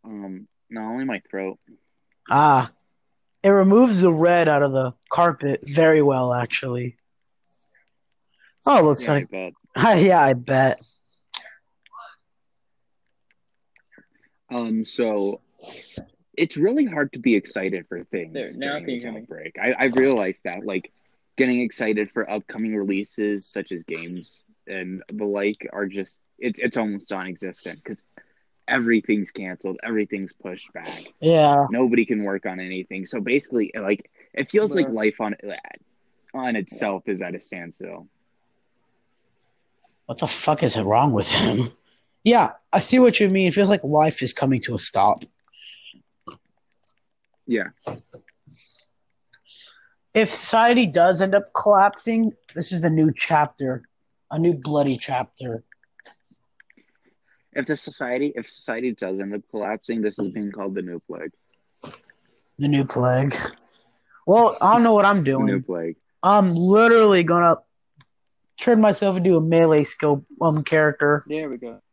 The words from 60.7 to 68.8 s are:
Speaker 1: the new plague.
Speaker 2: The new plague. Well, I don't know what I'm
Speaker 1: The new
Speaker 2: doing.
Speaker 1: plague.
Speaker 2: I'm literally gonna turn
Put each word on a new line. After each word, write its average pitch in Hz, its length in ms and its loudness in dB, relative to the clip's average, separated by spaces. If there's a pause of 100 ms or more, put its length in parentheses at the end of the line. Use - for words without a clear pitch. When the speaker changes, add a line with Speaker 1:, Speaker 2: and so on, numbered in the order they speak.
Speaker 1:
the 95 80 -6
new 87 180 -12
plague. 82 320 -14 (1300)
Speaker 2:
The 143 100 -2
new 143 180 2
plague. 127 480 0 (920)
Well, 220 340 4
I 190 140 4
don't 233 80 4
know 226 120 4
what 202 100 4
I'm 196 180 2
Speaker 1:
The 139 160 0
new 110 80 0
Speaker 2:
doing. 98 160 0
Speaker 1:
plague. 85 340 -8 (260)
Speaker 2:
I'm 196 280 4
literally 202 760 6
gonna 170 320 4 (1000)
turn 233 220 4